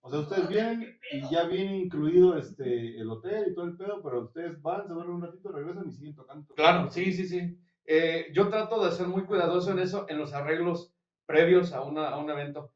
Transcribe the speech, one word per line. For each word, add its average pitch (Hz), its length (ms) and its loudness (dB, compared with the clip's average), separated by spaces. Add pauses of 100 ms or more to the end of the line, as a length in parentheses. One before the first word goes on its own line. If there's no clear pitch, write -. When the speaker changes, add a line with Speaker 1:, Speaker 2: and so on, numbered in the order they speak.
Speaker 1:
O 127 80 -18
sea, 147 100 -2
ustedes 180 300 0
vienen 226 500 0 (120)
y 135 180 -6
ya 165 160 4
viene 190 320 0
incluido, 175 600 6
este, 117 640 -4
el 110 100 -6
hotel 190 400 -4
y 180 60 -6
todo 175 100 -6
el 175 100 -8
pedo, 202 260 -8
pero 123 200 -4
ustedes 151 400 -10
van, 190 260 -6
se 170 60 -12
duermen 175 220 -8
un 175 60 -6
ratito, 175 300 -12
regresan 170 360 -10
y 127 40 -10
siguen 147 240 -16
tocando, - 320 -20
tocando, - 80 -20
Speaker 2:
Claro, 170 320 6
Speaker 1:
tocando. - 60 -8
Speaker 2:
sí, 185 200 0
sí, 185 140 -4
sí. 175 300 -4 (320)
Eh, 165 440 2
yo 190 160 4
trato 214 360 0
de 170 60 2
ser 175 160 -2
muy 185 160 -2
cuidadoso 180 480 0
en 185 80 0
eso, 185 300 -2
en 151 100 -4
los 147 140 -6
arreglos 160 600 -2 (320)
previos 170 480 6
a 131 80 -6
una, 147 280 -4
a 147 80 -4
un 151 120 -6
evento. 143 460 -8